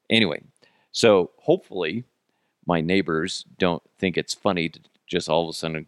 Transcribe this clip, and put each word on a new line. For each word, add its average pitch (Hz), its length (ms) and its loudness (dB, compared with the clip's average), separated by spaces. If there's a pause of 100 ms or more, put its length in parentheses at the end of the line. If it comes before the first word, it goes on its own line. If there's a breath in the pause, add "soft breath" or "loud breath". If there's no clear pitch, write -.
Anyway, 107 320 2 (500)
so 101 460 4
hopefully 110 680 -4 (600)
my 85 160 0
neighbors 85 640 -2 (140)
don't 87 240 -2 (160)
think 87 180 -2
it's - 160 -4
funny 90 360 -2
to - 100 -20 (260)
just 85 240 -4
all 82 140 0
of 80 60 -10
a 80 40 -12
sudden 80 340 -8